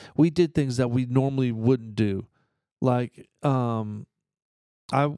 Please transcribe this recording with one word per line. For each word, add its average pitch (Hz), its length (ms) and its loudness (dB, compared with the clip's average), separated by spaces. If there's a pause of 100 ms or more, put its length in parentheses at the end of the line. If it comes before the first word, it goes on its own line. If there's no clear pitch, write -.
(160)
we 165 140 4
did 160 220 2
things 135 260 -2
that 123 120 2
we 127 160 0
normally 131 460 0
wouldn't 113 420 0
do. 104 320 -2 (560)
Like, 123 460 -2 (160)
um, 113 640 -2 (840)
I, 143 260 0